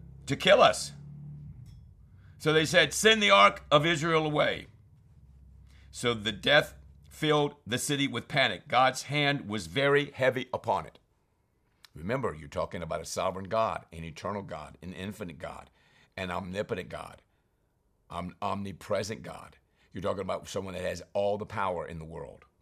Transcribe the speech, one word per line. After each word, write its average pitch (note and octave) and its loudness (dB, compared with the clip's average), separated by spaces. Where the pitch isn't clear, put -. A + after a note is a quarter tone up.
to C#3 -2
kill - 8
us. - 4
So D3+ 0
they D#3 6
said, D#3+ 4
"Send G#3+ 4
the G3+ 4
ark G3 6
of D3+ 8
Israel D#3+ 2
away." D3 0
So A#2+ 0
the A2 -4
death C3+ 4
filled D3+ 2
the A#2 -2
city C#3 0
with - -6
panic. B2 0
God's B2+ 4
hand C#3+ 0
was G2+ -6
very C#3+ 2
heavy B2+ 0
upon G2 -2
it. - -20
Remember, F#2+ -4
you're D2+ -16
talking E2+ -6
about D#2+ -6
a D2+ -12
sovereign F#2+ -6
God, G#2 -2
an E2 -12
eternal F#2+ -8
God, D#2 -12
an F2+ -12
infinite F2+ -12
God, D#2+ -14
an F#2 -6
omnipotent F#2 -6
God, D#2 -14
om-, F2 -8
omnipresent G2 -4
God. - -16
You're F#2+ -10
talking G2 -2
about F#2+ -6
someone F#2+ -6
that F2+ -6
has F2 -6
all G2+ 0
the G2+ -10
power F#2 -4
in E2 -12
the D#2+ -12
world. D2+ -14